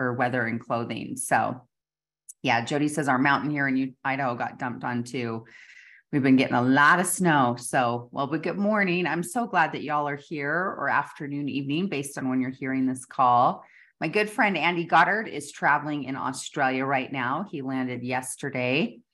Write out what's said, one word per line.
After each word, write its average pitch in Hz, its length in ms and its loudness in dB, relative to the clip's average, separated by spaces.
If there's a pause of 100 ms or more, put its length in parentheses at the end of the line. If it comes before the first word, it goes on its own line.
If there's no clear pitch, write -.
or 123 140 0
weather 123 320 0
and 113 120 -4
clothing. 117 560 -6
So 117 460 0 (840)
yeah, 120 220 2
Jody 147 240 0
says 147 180 -2
our 131 120 4
mountain 139 320 2
here 143 180 0
in 131 80 0
U-, 131 260 -2
Idaho 135 320 -2
got 120 240 -6
dumped 127 240 -8
on 120 220 -4
too. 117 400 -6 (640)
We've 143 120 2
been 131 140 8
getting 127 180 4
a 123 80 4
lot 143 380 6
of 190 60 0
snow. 143 520 4
So, 120 540 0
well, 135 160 -4
but 156 140 -4
good 170 140 -4
morning. 196 500 0
I'm 160 160 -2
so 233 240 -4
glad 165 260 2
that 123 100 -8
y'all 147 260 -2
are 143 80 -4
here, 156 640 -4
or 139 100 -2
afternoon, 143 640 -2
evening, 143 400 -2
based 139 260 -6
on 135 140 -2
when 127 100 2
you're 127 100 -2
hearing 131 360 -2
this 127 180 -4
call. 127 580 4 (380)
My 160 80 -2
good 208 220 0
friend 202 260 2
Andy 170 280 0
Goddard 175 440 4
is 143 240 -10
traveling 147 520 0
in 135 120 -6
Australia 131 720 -2
right 131 260 -2
now. 135 380 -2
He 147 100 -8
landed 127 420 -4
yesterday 127 1000 -2 (140)